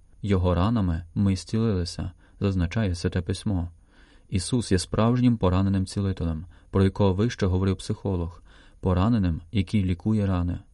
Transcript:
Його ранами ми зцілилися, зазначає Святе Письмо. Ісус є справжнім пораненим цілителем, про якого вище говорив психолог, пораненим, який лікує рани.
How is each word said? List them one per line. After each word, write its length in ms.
Його 320
ранами 500
ми 220
зцілилися, 760
зазначає 540
Святе 260
Письмо. 480
Ісус 420
є 60
справжнім 580
пораненим 500
цілителем, 600
про 140
якого 300
вище 320
говорив 300
психолог, 680
пораненим, 600
який 320
лікує 420
рани. 320